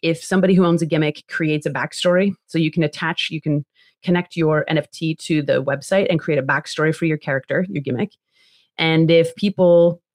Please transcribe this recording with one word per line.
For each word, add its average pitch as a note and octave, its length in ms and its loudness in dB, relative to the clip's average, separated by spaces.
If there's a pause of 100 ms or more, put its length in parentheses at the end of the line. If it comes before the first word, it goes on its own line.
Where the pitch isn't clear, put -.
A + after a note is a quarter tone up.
if E3 200 -2
somebody F#3+ 320 2
who F3+ 100 6
owns E3+ 180 2
a E3 40 -2
gimmick D#3 400 -2
creates D3+ 400 -2
a D#3+ 40 -2
backstory, F3+ 640 0 (120)
so - 120 -4
you D#3+ 120 2
can E3 140 0
attach, - 460 -4
you D#3+ 100 -8
can D3 240 -2 (380)
connect F3 340 -2
your D#3 320 2
N D#3 100 0
F - 120 -6
T D#3+ 260 -6
to D3+ 260 -2
the C3+ 200 0
website C#3+ 460 -2
and E3 120 0
create D3+ 180 -2
a C3 40 -2
backstory D3 520 -2
for E3 120 -4
your D#3 100 0
character, D3 520 -4
your E3 140 -6
gimmick. C3 300 -4 (640)
And D#3+ 340 2
if E3 260 4
people, F3 640 4 (120)